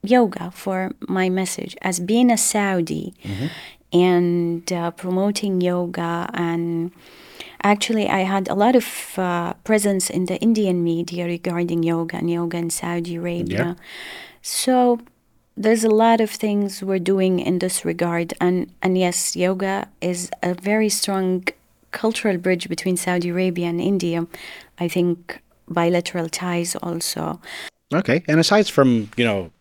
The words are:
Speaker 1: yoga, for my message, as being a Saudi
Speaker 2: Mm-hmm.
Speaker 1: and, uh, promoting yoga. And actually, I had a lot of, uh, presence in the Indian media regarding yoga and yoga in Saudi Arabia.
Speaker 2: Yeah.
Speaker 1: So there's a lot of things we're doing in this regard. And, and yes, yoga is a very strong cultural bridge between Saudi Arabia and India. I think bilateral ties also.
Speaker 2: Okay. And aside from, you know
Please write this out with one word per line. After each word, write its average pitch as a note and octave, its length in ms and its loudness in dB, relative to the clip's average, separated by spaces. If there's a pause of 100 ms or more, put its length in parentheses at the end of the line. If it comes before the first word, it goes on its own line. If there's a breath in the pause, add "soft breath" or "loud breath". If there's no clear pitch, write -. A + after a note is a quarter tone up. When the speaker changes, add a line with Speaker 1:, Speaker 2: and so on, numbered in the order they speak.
Speaker 1:
yoga, F#3 480 2
for F#3+ 400 -4 (180)
my F#3 220 2
message, F#3 520 -4
as F3 180 -2
being A#3 320 4
a A3 40 4
Saudi F#3 760 -2 (100)
Speaker 2:
Mm-hmm. G2+ 220 -4 (460 loud breath)
Speaker 1:
and, F3 800 2
uh, E3+ 180 -2
promoting F#3+ 720 0
yoga. F3 720 -2
And E3+ 560 -2 (720 loud breath)
actually, G#3 460 2
I G3 120 2 (140)
had G3 140 0
a - 60 0
lot G#3+ 280 4
of, - 40 -8 (300)
uh, F3 360 -2 (180)
presence G#3 400 2
in F3+ 160 -2
the F#3 100 -2 (120)
Indian G3 340 2
media E3+ 440 -2
regarding E3+ 580 -2
yoga E3 320 -2
and E3 140 -2
yoga E3+ 280 -2
in E3+ 120 -4
Saudi E3+ 460 -4
Arabia. F3 420 -4
Speaker 2:
Yeah. F3 160 -2 (680 loud breath)
Speaker 1:
So B3 560 2 (580)
there's A3 280 2
a A3 100 4 (100)
lot A3+ 160 6
of G#3+ 100 2
things G3+ 520 -2
we're F#3+ 160 -2 (160)
doing F#3 240 4
in F3+ 220 0
this F#3 240 -2
regard. E3+ 560 -2
And, F3+ 300 2 (120)
and F#3 160 2
yes, - 380 0
yoga F#3+ 520 0 (120)
is F3+ 300 -4 (120)
a F3 120 0
very G#3 340 0
strong F#3 560 0 (480)
cultural A3 440 -2
bridge F3+ 320 0
between F3+ 280 -2
Saudi F3+ 340 -2
Arabia F3+ 380 0
and E3+ 120 -2
India. F3 460 0 (520 loud breath)
I F3 100 -2
think F3 520 -2 (280)
bilateral E3+ 600 0
ties F3 480 -4
also. E3+ 640 -6 (540 loud breath)
Speaker 2:
Okay. E3+ 340 2
And D3+ 120 4
aside G3+ 280 4
from, A#2+ 480 4
you A#2+ 80 2
know G2 260 -2 (100)